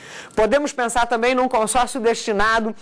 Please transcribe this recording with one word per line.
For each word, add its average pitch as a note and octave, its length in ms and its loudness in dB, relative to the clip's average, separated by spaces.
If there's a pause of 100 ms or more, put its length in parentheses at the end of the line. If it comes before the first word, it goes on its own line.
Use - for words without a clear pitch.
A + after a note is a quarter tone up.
(340)
Podemos A#3+ 380 2
pensar A#3 340 -2
também A#3+ 280 0
num B3+ 140 2
consórcio A#3+ 520 0
destinado A3 800 0